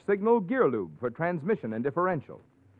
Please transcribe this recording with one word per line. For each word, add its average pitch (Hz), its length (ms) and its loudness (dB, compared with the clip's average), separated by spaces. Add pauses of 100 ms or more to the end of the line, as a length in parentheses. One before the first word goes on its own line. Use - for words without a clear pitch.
Signal 208 320 4
gear 196 300 2
lube 90 280 -4
for 123 120 -4
transmission 160 640 -2
and 117 100 -2
differential, 143 560 -2 (400)